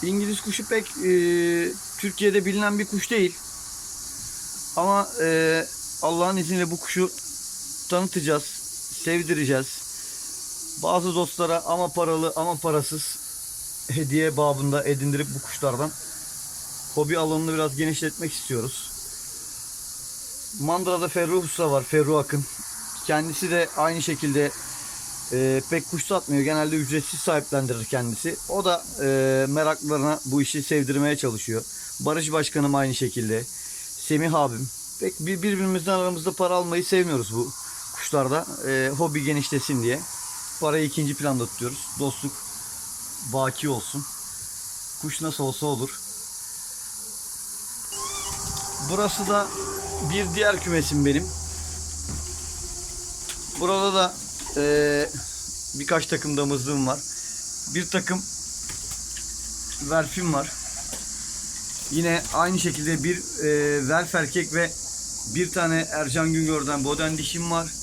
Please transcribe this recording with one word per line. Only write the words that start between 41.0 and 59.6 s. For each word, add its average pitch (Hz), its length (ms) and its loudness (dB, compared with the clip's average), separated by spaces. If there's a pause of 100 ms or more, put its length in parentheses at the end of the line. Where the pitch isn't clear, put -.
planda 135 320 0
tutuyoruz. 123 320 -4 (220)
Dostluk 139 320 -2 (1040)
baki 135 360 0
olsun. 135 360 -4 (960)
Kuş 156 200 -4
nasıl 151 220 -2
olsa 131 220 -2
olur. 135 340 -2 (3000)
Burası 196 380 2
da 202 200 4 (640)
bir 180 260 2
diğer 208 280 4
kümesim 147 420 4
benim. 143 220 4 (2250)
Burada 190 340 4
da, 180 220 4 (420)
e, 147 520 4 (640)
birkaç 156 320 0
takım 147 320 0
damızlığım 139 500 2
var. 143 120 0 (680)
Bir 165 220 -2
takım 185 340 0 (1600)